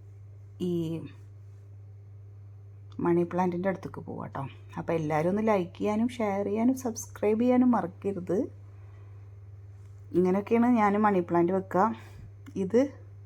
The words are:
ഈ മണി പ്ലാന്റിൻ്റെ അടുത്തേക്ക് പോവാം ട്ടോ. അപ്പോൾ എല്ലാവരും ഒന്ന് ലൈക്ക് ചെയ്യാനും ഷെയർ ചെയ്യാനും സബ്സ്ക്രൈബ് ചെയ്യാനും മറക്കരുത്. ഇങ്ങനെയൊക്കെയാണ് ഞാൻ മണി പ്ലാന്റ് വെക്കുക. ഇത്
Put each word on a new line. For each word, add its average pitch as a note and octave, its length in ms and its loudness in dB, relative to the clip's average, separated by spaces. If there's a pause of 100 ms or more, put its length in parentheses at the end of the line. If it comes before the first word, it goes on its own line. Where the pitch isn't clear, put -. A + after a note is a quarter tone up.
(640)
ഈ F3 80 0 (2250)
മണി E3+ 180 4 (100)
പ്ലാന്റിൻ്റെ F3+ 400 0
അടുത്തേക്ക് F3+ 360 -6
പോവാം A2+ 260 -8
ട്ടോ. - 80 -6 (380)
അപ്പോൾ E3 180 -2
എല്ലാവരും D#3 340 2
ഒന്ന് G#3+ 160 0
ലൈക്ക് F#3 300 2
ചെയ്യാനും G#3+ 380 2
ഷെയർ G3+ 340 0
ചെയ്യാനും A3+ 320 4
സബ്സ്ക്രൈബ് G#3+ 600 0
ചെയ്യാനും B3 320 6
മറക്കരുത്. F3+ 600 -2 (1800)
ഇങ്ങനെയൊക്കെയാണ് G3+ 500 4 (120)
ഞാൻ G#3 140 6 (120)
മണി G3 240 6
പ്ലാന്റ് F3 260 4
വെക്കുക. F#3+ 300 4 (800)
ഇത് F#3+ 160 4 (460)